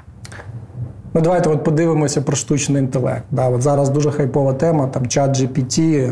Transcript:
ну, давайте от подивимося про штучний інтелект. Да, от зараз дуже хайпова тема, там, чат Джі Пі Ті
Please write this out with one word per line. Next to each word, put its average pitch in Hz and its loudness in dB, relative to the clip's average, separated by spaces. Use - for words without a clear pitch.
ну, 165 2
давайте 170 2
от 147 0
подивимося 156 2
про 139 -2
штучний 139 0
інтелект. 127 -2
Да, 127 0
от 123 0
зараз 143 2
дуже 147 2
хайпова 139 0
тема, 151 2
там, 131 -4
чат 135 2
Джі 131 0
Пі 127 -2
Ті 147 2